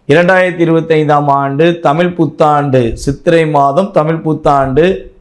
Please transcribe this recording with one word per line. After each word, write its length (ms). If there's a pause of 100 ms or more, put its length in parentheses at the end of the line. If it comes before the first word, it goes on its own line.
இரண்டாயிரத்தி 540
இருபத்தைந்தாம் 640
ஆண்டு 540
தமிழ் 340
புத்தாண்டு, 840
சித்திரை 500
மாதம் 440
தமிழ் 300
புத்தாண்டு 1000